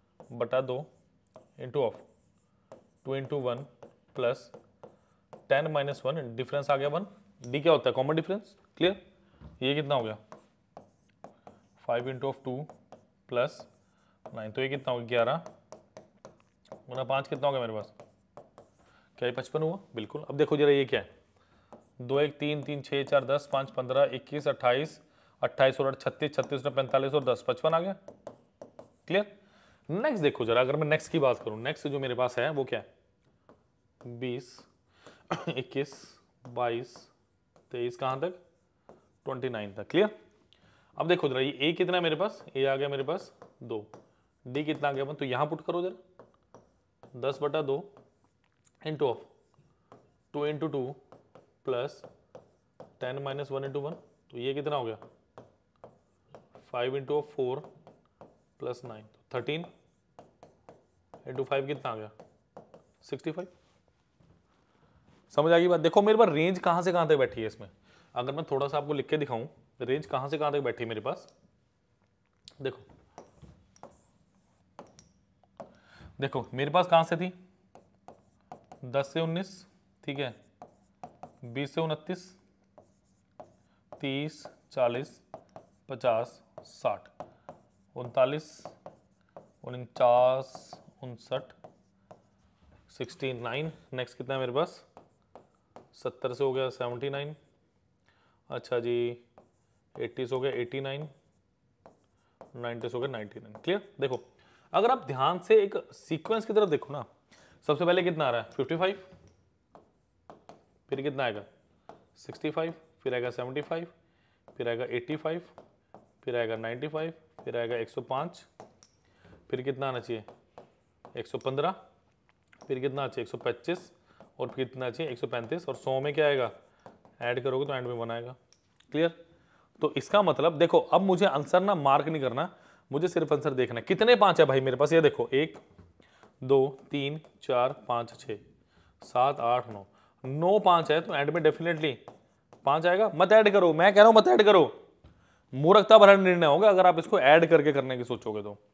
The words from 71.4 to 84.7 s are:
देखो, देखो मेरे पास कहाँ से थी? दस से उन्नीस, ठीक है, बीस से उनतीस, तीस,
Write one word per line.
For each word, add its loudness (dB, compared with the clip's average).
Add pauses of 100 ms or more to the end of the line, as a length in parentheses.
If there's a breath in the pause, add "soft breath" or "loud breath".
देखो, -6 (3500 soft breath)
देखो -4
मेरे -2
पास 2
कहाँ 6
से -2
थी? -6 (1500)
दस -4
से -2
उन्नीस, -4 (540)
ठीक -8
है, -6 (1120)
बीस -8
से -2
उनतीस, -6 (1700)
तीस, -8 (300)